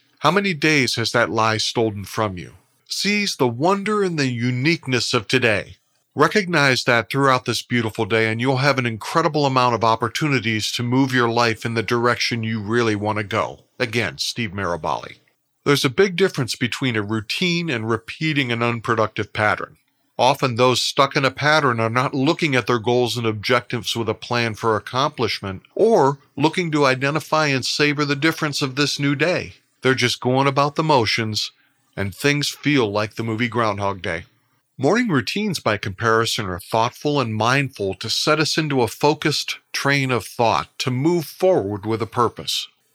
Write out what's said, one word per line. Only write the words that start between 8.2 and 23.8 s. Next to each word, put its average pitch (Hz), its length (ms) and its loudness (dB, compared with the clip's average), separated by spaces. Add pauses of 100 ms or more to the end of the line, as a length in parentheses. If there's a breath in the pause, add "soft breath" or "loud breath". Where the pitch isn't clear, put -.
and 113 120 -4
you'll 131 160 2
have 135 200 2
an 123 80 0
incredible 151 600 0
amount 127 280 4
of 110 120 0
opportunities 113 880 0
to 120 100 -4
move 131 300 0
your 120 160 2
life 117 360 2
in 117 80 -6
the 113 80 0
direction 120 640 0
you 113 160 -4
really 110 380 0
want 104 200 -2
to 107 60 -2
go. 92 400 -4 (160)
Again, 117 380 -4
Steve 110 340 -6
Maraboli. 85 680 -4 (440)
There's 143 220 2
a 139 40 0
big 190 280 2
difference 175 400 0
between 120 400 -2
a 107 40 2
routine 165 680 -2
and 110 200 -2
repeating 139 600 -2
an 117 100 -2
unproductive 113 680 -2
pattern. 107 460 -2 (420)
Often 127 380 2
those 123 240 4
stuck - 340 2
in 143 80 0
a 131 80 2
pattern 139 480 2
are 113 100 0
not 127 240 0
looking 147 440 0
at 117 100 0
their 123 100 2
goals 120 380 0
and 120 100 -4
objectives 113 680 -2